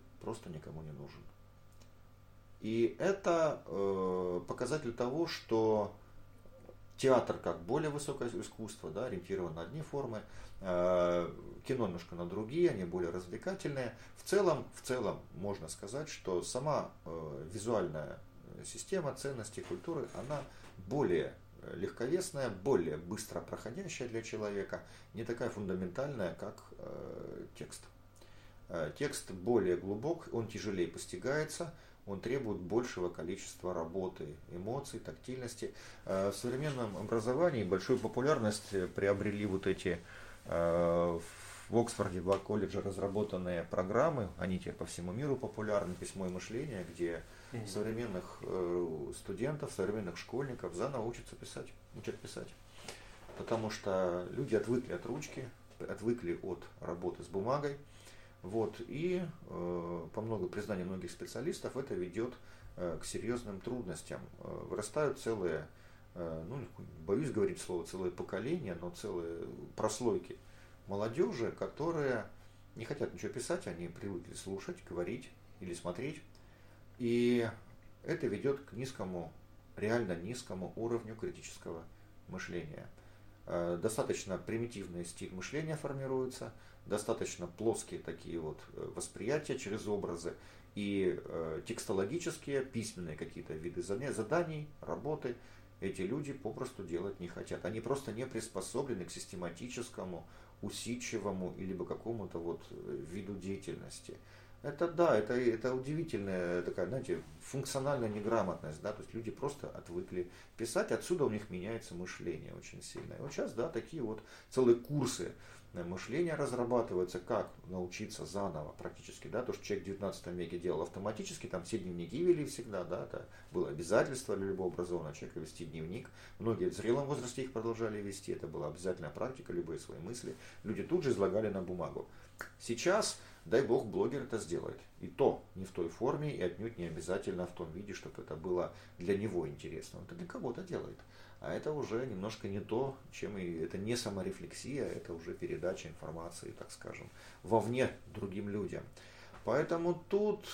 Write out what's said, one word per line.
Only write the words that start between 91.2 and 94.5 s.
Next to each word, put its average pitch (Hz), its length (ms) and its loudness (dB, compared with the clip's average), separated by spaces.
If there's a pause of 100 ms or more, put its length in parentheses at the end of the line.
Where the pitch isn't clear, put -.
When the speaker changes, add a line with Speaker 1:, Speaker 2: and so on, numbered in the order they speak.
Speaker 1:
э, 80 420 -2
текстологические, 131 1000 0
письменные 90 520 -4
какие-то 78 380 -6
виды 82 280 -4
заня-, 113 300 0
заданий, 160 560 2 (120)